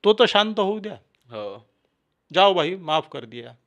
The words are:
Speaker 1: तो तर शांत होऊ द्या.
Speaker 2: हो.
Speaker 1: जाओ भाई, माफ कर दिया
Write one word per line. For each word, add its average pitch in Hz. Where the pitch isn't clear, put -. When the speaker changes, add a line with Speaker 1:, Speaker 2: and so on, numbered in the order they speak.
Speaker 1:
तो 208
तर 214
शांत 214
होऊ 208
द्या. 202
Speaker 2:
हो. 107
Speaker 1:
जाओ 190
भाई, 170
माफ 156
कर 127
दिया 120